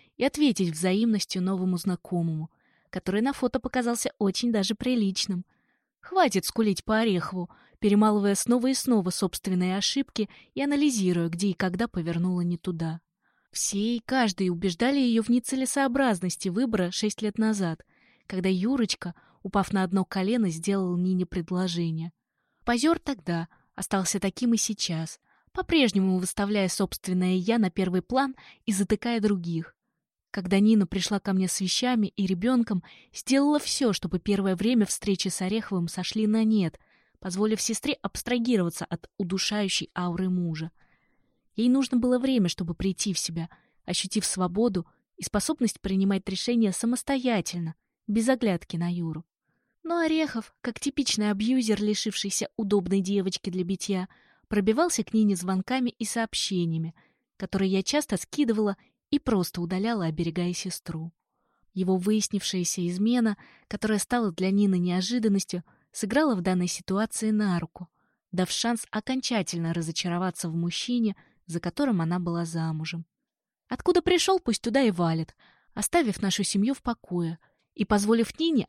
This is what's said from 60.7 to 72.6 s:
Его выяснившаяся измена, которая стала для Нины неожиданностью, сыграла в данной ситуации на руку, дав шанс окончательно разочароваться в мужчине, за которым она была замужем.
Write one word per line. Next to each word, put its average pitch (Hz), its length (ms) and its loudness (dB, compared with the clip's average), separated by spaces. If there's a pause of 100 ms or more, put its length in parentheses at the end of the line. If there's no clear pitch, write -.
Его 185 220 0
выяснившаяся 190 920 0
измена, 214 520 0 (320)
которая 214 300 0
стала 226 340 0
для 185 180 0
Нины 202 260 4
неожиданностью, 190 840 0 (300)
сыграла 247 420 2
в 180 60 -2
данной 180 260 0
ситуации 214 640 -4
на 208 280 2
руку, 170 280 -8 (440)
дав 185 200 0
шанс 233 400 -2
окончательно 208 800 -2
разочароваться 170 760 -4
в 160 60 -4
мужчине, 202 600 0 (300)
за 170 140 -6
которым 233 420 0
она 170 180 0
была 170 260 -2
замужем. 165 600 -6 (640)